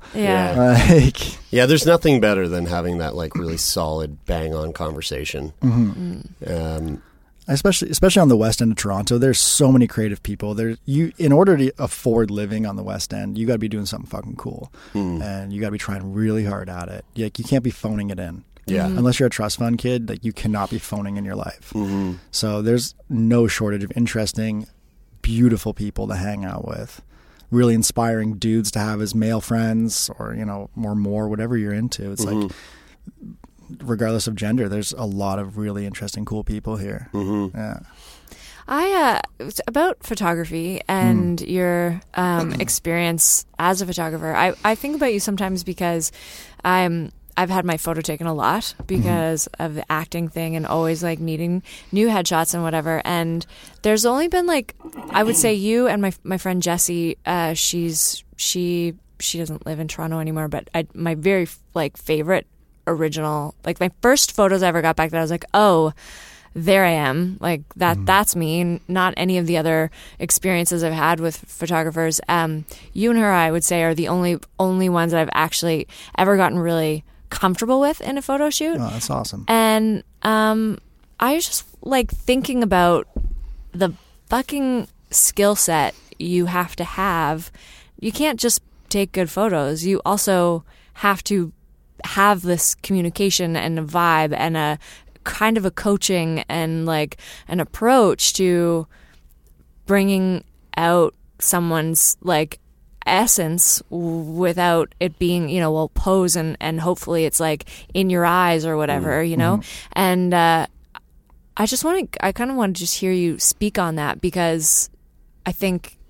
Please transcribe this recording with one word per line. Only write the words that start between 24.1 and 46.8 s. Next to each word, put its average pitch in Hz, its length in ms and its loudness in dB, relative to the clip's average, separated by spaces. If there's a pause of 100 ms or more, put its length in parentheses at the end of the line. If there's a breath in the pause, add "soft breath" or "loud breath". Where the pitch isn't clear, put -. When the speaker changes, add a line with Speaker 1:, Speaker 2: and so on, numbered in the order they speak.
Speaker 3:
beautiful 113 540 2
people 104 320 -6
to 104 80 -4
hang 101 300 -6
out 92 240 -8
with. - 340 -12 (480 soft breath)
Really 120 240 6
inspiring 113 600 0
dudes 110 360 0
to - 80 -4
have 107 220 -2
as 104 160 -2
male 110 240 2
friends 113 760 0
or, 110 220 -8
you 110 60 -6
know, 101 260 -8 (100)
or 107 140 -4
more, 104 340 0
whatever 113 280 -2
you're 104 180 -2
into. 104 380 -6
It's 104 120 -6
like, 101 120 -2
Speaker 2:
Mm-hmm. - 880 -10 (580)
Speaker 3:
regardless 113 440 -2
of 110 80 -4
gender, 107 320 0
there's 104 240 -4
a 123 140 -8
lot 98 340 -2
of 98 180 -10
really 101 260 -4
interesting, 101 400 -10
cool 107 200 -6
people 107 320 -4
here. 101 360 -8
Speaker 2:
Mm-hmm. 101 440 -4
Speaker 3:
Yeah. 107 240 -8 (880 loud breath)
Speaker 1:
I, 339 240 0
uh, 285 540 0
it's - 200 -8
about 294 380 0
photography 170 840 -4
and 190 540 2
Speaker 3:
Mm. - 100 -8
Speaker 1:
your, 175 500 0 (140)
um, 170 380 0
Speaker 3:
<clears throat> - 80 -4
Speaker 1:
experience 170 840 0 (140)
as 185 240 0
a 180 40 -6
photographer. 165 480 -6
I, 175 180 2 (120)
I 220 120 2
think 285 180 -6
about 277 180 0
you 202 80 -2
sometimes 190 440 -4
because 170 480 -4 (520 loud breath)
I'm, 175 460 2 (240)